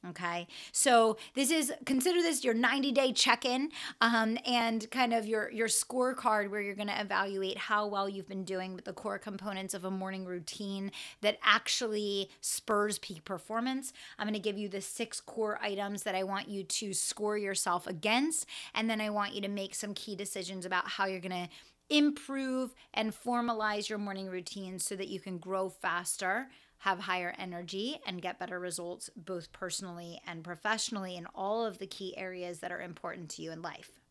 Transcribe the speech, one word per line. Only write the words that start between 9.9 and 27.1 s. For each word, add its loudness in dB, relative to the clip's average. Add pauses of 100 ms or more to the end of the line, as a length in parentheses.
routine -4 (300)
that 4
actually 2 (120)
spurs 2
peak -10
performance. -4 (260)
I'm 0
gonna 0
give 0
you -4
the -4
six -6
core -2
items -2
that -2
I 2
want -4
you -4
to -2
score 0
yourself 0
against, 2 (300)
and 0
then 0
I 0
want -2
you -4
to -4
make -4
some -6
key -8
decisions -6
about 2
how 0
you're -2
gonna -4 (400)
improve 2 (180)
and 0
formalize 0
your -4
morning -4
routine -8
so -2
that -4
you -6
can -8
grow -2
faster, -2 (300)
have 2
higher -2